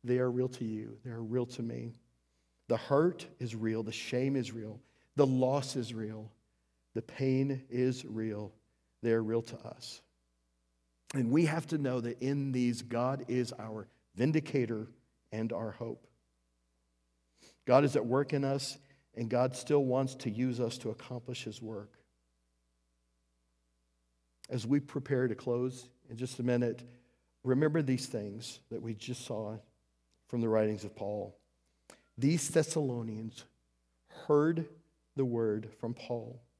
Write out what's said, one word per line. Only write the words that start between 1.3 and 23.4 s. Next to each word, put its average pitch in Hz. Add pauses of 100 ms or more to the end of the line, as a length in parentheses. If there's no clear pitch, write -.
to 120
me. 117 (720)
The 113
hurt 160 (140)
is 117
real. 110
The 110
shame 135
is 113
real. 107 (340)
The 143
loss 131
is 117
real. 110 (640)
The -
pain 135
is 127
real. 107 (480)
They 117
are 113
real 113
to -
us. - (1120)
And 123
we 160
have 160
to 160
know 127
that 117
in 139
these, 120
God 127
is 123
our 107 (280)
vindicator 123 (420)
and 110
our 104
hope. - (1600)
God 131
is 131
at 110
work 139
in 139
us, 139 (380)
and 117
God 127
still 143
wants 131
to -
use 120
us 117
to 120
accomplish 120
his 107
work. 107 (2500)